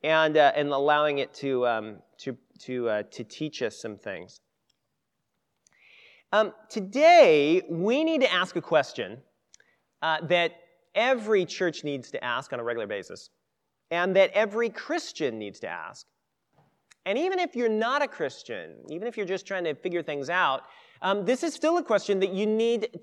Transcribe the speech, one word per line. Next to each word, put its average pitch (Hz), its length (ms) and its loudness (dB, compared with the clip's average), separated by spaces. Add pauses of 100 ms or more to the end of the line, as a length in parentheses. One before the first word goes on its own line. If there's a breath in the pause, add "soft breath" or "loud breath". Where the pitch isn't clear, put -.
and, 156 320 4
uh, 143 200 8
and 147 140 0
allowing 147 500 2
it - 160 -4
to, 127 320 0
um, 110 300 -4 (200)
to, 131 180 -8 (260)
to, 123 280 -6
uh, 104 220 -2
to 120 120 -14
teach - 380 -10
us 110 180 -6
some 107 180 -12
things. 95 440 -14 (1900 soft breath)
Um, 208 220 2 (160)
today, 196 1000 6
we 208 340 0
need 320 180 2
to 190 120 4
ask 180 220 -2
a 165 60 -4
question, 131 580 -2 (800 soft breath)
uh, 156 220 -2
that 170 300 2 (420)
every 214 500 2
church - 380 -4
needs 139 280 -6
to - 120 -8
ask 123 280 -4
on 123 80 -6
a 117 40 -8
regular 117 240 -4
basis, 95 420 -10 (600)
and 180 240 0
that 190 180 6
every 214 360 0
Christian 160 680 -6
needs 104 220 -10
to 104 80 -10
ask. 85 400 -12 (960)
And 202 120 -2
even 370 200 -2
if 349 180 -4
you're 233 140 0
not 233 320 0
a 277 60 -2
Christian, 101 680 -10 (120)
even 185 180 -10
if 233 80 -10
you're 208 100 -4
just 185 200 -6
trying 185 200 -6
to 151 100 -2
figure 175 260 -6
things 143 300 -6
out, 160 320 0 (400 loud breath)
um, 196 220 -2
this 254 180 0
is 330 100 -4
still 330 240 0
a 349 60 -2
question 202 380 0
that 190 120 -2
you 208 140 -2
need 226 420 0 (140)